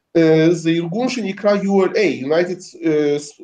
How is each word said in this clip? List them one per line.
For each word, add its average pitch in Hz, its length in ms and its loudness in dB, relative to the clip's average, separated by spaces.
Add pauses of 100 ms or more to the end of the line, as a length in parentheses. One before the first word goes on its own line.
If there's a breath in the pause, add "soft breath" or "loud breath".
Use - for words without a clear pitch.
(160)
אה, 160 360 4
זה 160 180 -2
ארגון 170 400 -2
שנקרא 202 460 -2
U 196 320 2
L 175 60 -6
A, 139 320 -2
United, 170 600 -4
אה, 151 320 0 (260)